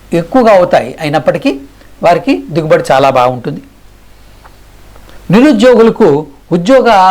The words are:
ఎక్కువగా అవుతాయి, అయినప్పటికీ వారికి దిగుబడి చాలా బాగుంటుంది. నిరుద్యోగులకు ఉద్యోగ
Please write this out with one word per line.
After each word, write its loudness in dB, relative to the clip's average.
ఎక్కువగా 0
అవుతాయి, -2
అయినప్పటికీ -4
వారికి 0
దిగుబడి -2
చాలా 2
బాగుంటుంది. -4
నిరుద్యోగులకు 2
ఉద్యోగ 2